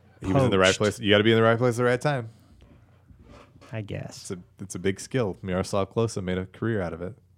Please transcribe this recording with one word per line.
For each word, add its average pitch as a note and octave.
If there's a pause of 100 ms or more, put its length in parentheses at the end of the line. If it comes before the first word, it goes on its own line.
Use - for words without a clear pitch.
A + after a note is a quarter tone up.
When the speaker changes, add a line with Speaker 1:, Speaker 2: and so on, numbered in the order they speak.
(200)
Speaker 1:
He F#2
was C3+
in B2
the G2
right F#2
Speaker 2:
poached. F#2
Speaker 1:
place. G#2
You G#2
gotta G#2
be A2+
in A2+
the A2+
right A2+
place A#2+
at -
the B2
right B2
time. C3 (1400)
Speaker 2:
I A2+
guess. -
Speaker 1:
It's -
a, F#2 (240)
it's G2
a G2
big F#2
skill. A2
Miroslav G2
Klose A2+
made F2+
a F#2
career A2
out E2+
of E2
it. F2+ (240)